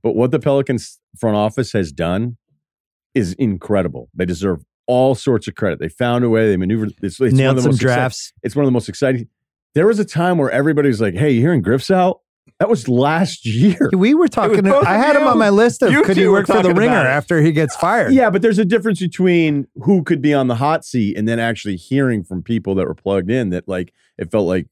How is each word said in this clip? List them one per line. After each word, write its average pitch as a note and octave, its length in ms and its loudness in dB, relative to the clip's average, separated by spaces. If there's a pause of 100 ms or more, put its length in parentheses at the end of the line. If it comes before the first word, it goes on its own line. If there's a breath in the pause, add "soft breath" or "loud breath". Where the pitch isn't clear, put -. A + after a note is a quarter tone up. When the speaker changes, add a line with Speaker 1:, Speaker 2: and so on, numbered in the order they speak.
Speaker 1:
but A2 120 -2
what B2 180 0
the D3+ 80 -2
Pelicans C#3 580 -2 (180)
front G#2+ 200 -2
office G#2+ 360 -2
has F2 200 -4
done F#2 440 -4 (760)
is F#2+ 200 -2
incredible. F2+ 760 -4
They F2+ 140 -4
deserve F2 380 -4 (220)
all B2+ 280 2
sorts A#2 340 -2
of - 60 -14
credit. F#2 240 -4
They D#2+ 100 -8
found A#2+ 360 -2
a A#2+ 40 0
way. A2 200 2
They G2 100 2
maneuvered. G#2+ 320 -2 (100)
It's, F#2+ 140 -6
it's - 60 -12
one C3 160 2
Speaker 2:
Nailed C3+ 160 2
Speaker 1:
of C3 60 2
the B2 40 0
Speaker 2:
some C#3+ 80 2
Speaker 1:
most C3 80 0
exci-, - 40 -2
Speaker 2:
drafts. B2+ 500 -2 (100)
Speaker 1:
it's A#2 140 -6
one C#3+ 80 0
of - 20 2
the B2+ 60 2
most A#2 160 -2
exciting. B2 400 -4 (460)
There E3 120 2
was G#3+ 140 2
a G3+ 40 0
time F3 320 -2
where C#3 140 0
everybody C#3+ 380 0
was A2 120 0
like, G2+ 140 -2
"Hey, C#3+ 160 0
you A#2 100 2
hearing C#3+ 220 2
Griff's B2+ 300 -2
out?" F#3 280 0 (400)
That G3 80 0
was C#3 200 -2
last C#3+ 560 0
year. D3+ 480 2
Speaker 2:
We G3+ 220 2
were E4 140 2
talking G3+ 300 0
Speaker 3:
It G3 60 2
was G3 80 4
both C#4 140 4
Speaker 2:
I F#3 100 2
Speaker 3:
of A#3+ 80 2
Speaker 2:
had D4 120 2
him C#4+ 60 4
Speaker 3:
you. C#4 60 2
Speaker 2:
on A#3 100 2
my G#3+ 120 4
list A3+ 320 2
of G#3+ 80 4
Speaker 3:
You G3 140 4
Speaker 2:
could F#3+ 120 0
he F#3 60 2
Speaker 3:
two F#3 80 4
were G3 80 4
Speaker 2:
work F#3+ 80 0
for - 80 0
the G#3+ 80 4
Speaker 3:
talking F3+ 140 2
Speaker 2:
Ringer A#3 160 2
Speaker 3:
about E3 140 2
it. - 40 2
Speaker 2:
after D3 320 0
he D#3+ 80 4
gets D3+ 240 0
fired. G#3+ 380 0
Speaker 1:
Yeah, B3 180 4
but F#3 120 0
there's A3 180 2
a A3 40 2
difference G3 360 -2
between E3+ 680 0 (160)
who F#3 220 2
could C#3+ 180 -2
be D3 100 2
on C3+ 140 0
the B2 80 -2
hot D3 300 -2
seat A2 340 -2
and G#2+ 80 -2
then A#2 140 -2
actually G#2 360 -4
hearing B2+ 460 -2
from F2+ 220 -10
people G2 320 -4
that F#2 100 -2
were E2 80 -8
plugged G2 360 -4
in A#2 200 -2
that, F2 180 -6
like, F2+ 240 -8 (260)
it E2+ 120 -10
felt G#2 160 0
like F2+ 260 -2